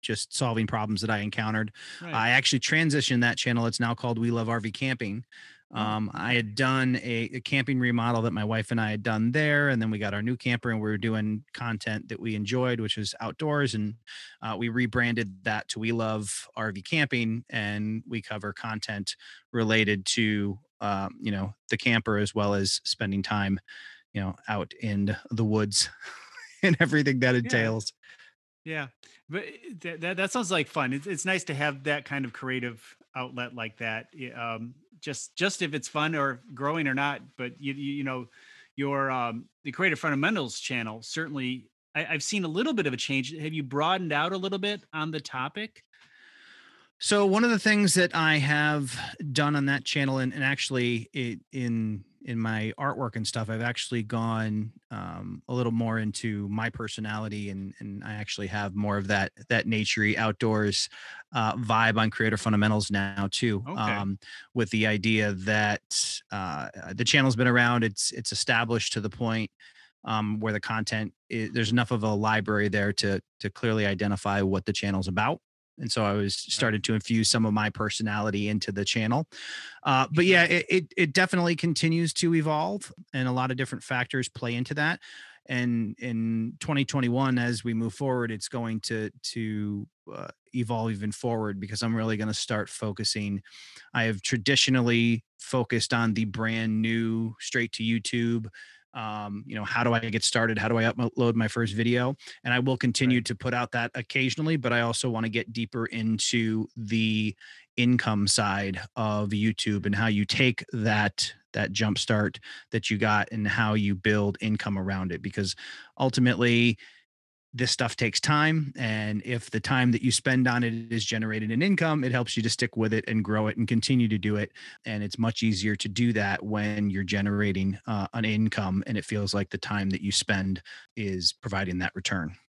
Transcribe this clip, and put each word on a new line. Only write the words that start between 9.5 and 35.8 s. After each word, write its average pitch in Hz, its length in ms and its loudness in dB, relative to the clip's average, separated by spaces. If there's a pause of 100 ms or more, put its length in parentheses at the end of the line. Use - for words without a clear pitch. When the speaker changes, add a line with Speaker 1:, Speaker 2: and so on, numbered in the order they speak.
Speaker 1:
and 120 120 2
then 110 80 0
we 107 80 -2
got 101 160 -2
our 104 80 -4
new 120 160 -2
camper, 120 320 -2
and 113 100 0
we 107 80 -2
were 107 120 0
doing 107 540 -2
content 110 560 -6
that 113 100 -8
we 110 160 -4
enjoyed, 120 440 0
which 107 160 -2
was 104 240 -6
outdoors, 139 540 0
and, 107 220 -2 (480)
uh, 110 120 -4
we 117 140 -2
rebranded 117 760 0
that 107 240 -2
to - 100 -6
We 113 120 0
Love 110 640 -2
R 110 160 -4
V 95 120 -8
Camping, 120 680 0
and 107 580 -2
we 113 140 -4
cover 104 320 -8
content 107 640 -6 (360)
related 110 560 4
to, 104 520 2 (200)
uh, 98 300 -2 (100)
you 107 120 -4
know, 98 240 -4 (140)
the 117 80 0
camper, 113 420 2
as 104 160 0
well 101 180 2
as 98 300 0
spending 98 400 -2
time, 98 360 0 (540)
you 101 80 -2
know, 95 140 -4 (120)
out 101 320 -4
in 101 380 0 (140)
the 117 140 0
woods 107 440 2 (360)
<laughs> - 360 -12
and 190 200 6
everything 143 400 4
that 127 120 6
Speaker 2:
Yeah. 123 60 6
Speaker 1:
entails. 113 540 0 (680)
Speaker 2:
Yeah, 156 240 -8 (400)
but, 165 180 -6
eh, - 360 -14
that, 165 200 -8
that, 175 160 -2
that 190 140 0
sounds 196 200 0
like 160 160 2
fun. 131 260 -2
It's, 143 140 -6
it's 180 180 -4
nice 190 200 0
to 151 100 -4
have 139 300 -2
that 147 200 -2
kind 139 200 -4
of 113 80 -8
creative 123 600 -6 (200)
outlet 127 400 -8
like 113 220 -8
that, 113 380 -6
y-, 127 140 -12
um, 117 460 -8 (240)
just, - 360 -10
just 190 260 0
if 151 120 -2
it's 139 160 -6